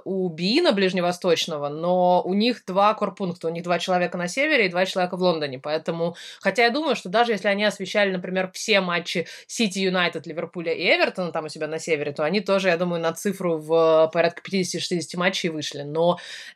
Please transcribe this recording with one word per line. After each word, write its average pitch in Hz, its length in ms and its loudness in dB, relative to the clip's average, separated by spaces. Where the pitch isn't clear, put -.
у 185 240 -2
биина 220 440 2
ближневосточного, 175 960 0
но 180 520 2
у 185 140 -2
них 220 320 0
два 196 260 4
корпункта, 190 540 -4
у - 20 0
них 170 140 -6
два 175 160 0
человека 180 400 0
на 175 80 -2
севере 269 400 2
и - 20 0
два 180 160 2
человека 185 320 -2
в 180 60 -2
Лондоне, 151 340 0
поэтому, 165 580 -4
хотя 202 260 2
я 240 40 4
думаю, 294 260 0
что - 140 -10
даже 233 220 2
если 208 160 -2
они 202 160 0
освещали, 202 480 0
например, 185 420 -4
все 202 260 2
матчи 175 460 -2
Сити, 196 320 -2
Юнайтед, 175 480 0
Ливерпуля 165 460 -6
и 160 100 -4
Эвертона 208 480 2
там 156 140 -4
у 156 40 -10
себя 156 180 -6
на 156 120 -6
севере, 147 320 -2
то 151 120 -4
они 180 180 0
тоже, 190 260 2
я 170 100 4
думаю, 175 240 -2
на 165 100 0
цифру 180 460 -2
в 160 560 4
порядка 170 300 0
пятидесяти-шестидесяти 180 720 -4
матчей 180 340 -2
вышли, 147 320 -8
но 165 380 2